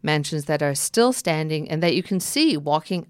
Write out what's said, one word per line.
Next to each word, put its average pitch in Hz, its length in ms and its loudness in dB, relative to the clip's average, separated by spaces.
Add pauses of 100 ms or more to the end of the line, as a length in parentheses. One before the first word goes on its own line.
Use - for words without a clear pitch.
mansions 151 440 -2
that 151 160 0
are 143 140 0
still 240 380 2
standing 156 560 -2
and 156 140 -2
that 170 120 4
you 175 80 0
can 185 160 0
see 285 380 0
walking 156 520 -2